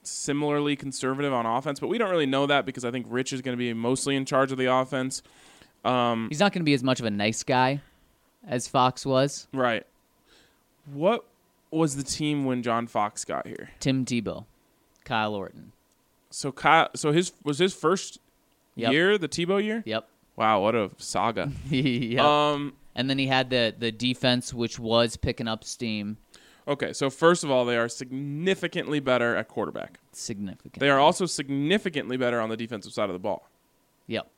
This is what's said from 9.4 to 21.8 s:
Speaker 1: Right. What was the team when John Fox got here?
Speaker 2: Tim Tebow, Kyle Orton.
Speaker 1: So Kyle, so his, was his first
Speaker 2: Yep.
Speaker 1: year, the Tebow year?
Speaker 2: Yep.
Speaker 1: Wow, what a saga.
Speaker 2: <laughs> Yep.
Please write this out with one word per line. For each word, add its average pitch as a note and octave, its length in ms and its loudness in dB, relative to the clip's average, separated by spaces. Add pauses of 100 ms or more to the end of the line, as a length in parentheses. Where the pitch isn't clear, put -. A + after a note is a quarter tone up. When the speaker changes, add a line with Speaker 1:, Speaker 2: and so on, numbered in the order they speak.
Speaker 1:
Right. B2 340 0 (1000)
What E3 400 0 (440)
was D#3 260 2
the C#3 80 -6
team D3 420 -2
when B2 160 0
John A#2 240 0
Fox G#2+ 400 -2
got C#2 200 -4
here? - 220 -12 (120)
Speaker 2:
Tim C3 260 0
Tebow, G2 400 -4 (580)
Kyle G#2+ 300 -2
Orton. F#2 380 -10 (560)
Speaker 1:
So - 240 -8
Kyle, D#3 420 6
so D3+ 180 0
his, F3 200 2 (120)
was C#3+ 140 -2
his F3+ 140 2
first - 460 -2 (560)
Speaker 2:
Yep. A#2 180 0
Speaker 1:
year, F3+ 240 4
the E3 120 -2
Tebow F3+ 340 0
year? G#3+ 240 -4
Speaker 2:
Yep. A2 200 -4 (280)
Speaker 1:
Wow, A2 260 4
what G#2+ 140 2
a G#2 240 0
saga. G#2 600 -2
Speaker 2:
<laughs> C3+ 120 -10
Yep. B2+ 520 0